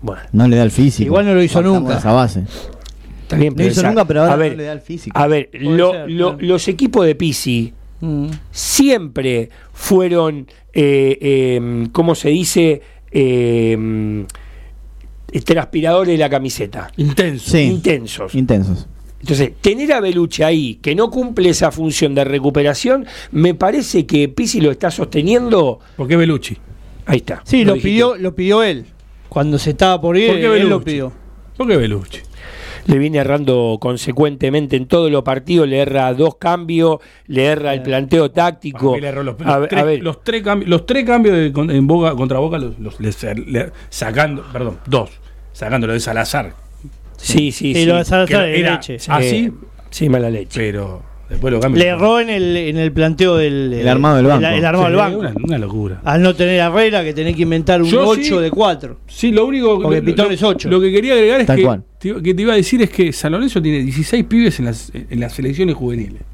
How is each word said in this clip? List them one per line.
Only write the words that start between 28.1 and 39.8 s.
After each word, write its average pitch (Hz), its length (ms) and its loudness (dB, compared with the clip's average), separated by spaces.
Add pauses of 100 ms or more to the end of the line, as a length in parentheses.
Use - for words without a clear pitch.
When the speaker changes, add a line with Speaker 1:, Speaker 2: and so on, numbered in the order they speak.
Speaker 3:
lo 185 180 -4
pidió 196 280 2
él. 147 220 -2 (420)
Cuando 147 300 0
se 151 140 -2
estaba 185 280 2
por 170 160 0
ir, 214 120 4
Speaker 4:
¿Por 214 100 4
qué 170 80 0
Speaker 3:
él 226 60 4
lo - 20 4 (260)
Speaker 4:
Bellucci? 123 60 -10
Speaker 3:
pidió. 139 260 -6 (460)
Speaker 4:
¿Por 254 100 -2
qué 208 100 4
Bellucci? 104 420 -2 (680)
Speaker 1:
Le 139 140 4
viene 151 180 0
errando 131 640 0
consecuentemente 139 920 -2
en 127 100 0
todos 165 260 2
los 139 120 0
partidos, 139 440 0
le 135 120 0
erra 135 340 0
dos 151 220 0
cambios, 165 640 0 (260)
le 135 200 0
erra 147 280 0
el 131 60 -4
Speaker 3:
Eh. 127 40 -14
Speaker 1:
planteo 139 460 0
táctico. 147 600 -2
Speaker 4:
Para 123 60 0
mí - 40 -6
le 143 60 -8
erró 139 160 -8
los, 120 160 -8
los 165 100 -6
Speaker 1:
A 143 80 2
ver, 139 120 0
Speaker 4:
tres, 180 120 0